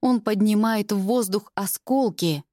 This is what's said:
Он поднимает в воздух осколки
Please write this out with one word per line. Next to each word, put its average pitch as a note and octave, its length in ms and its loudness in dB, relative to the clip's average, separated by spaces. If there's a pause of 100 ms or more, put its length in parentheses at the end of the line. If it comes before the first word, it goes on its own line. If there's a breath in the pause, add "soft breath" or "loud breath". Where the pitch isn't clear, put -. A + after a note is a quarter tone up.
Он B3 180 2
поднимает G#3+ 680 0
в G#3 80 0
воздух G3+ 560 -2
осколки F#3+ 880 -2 (100)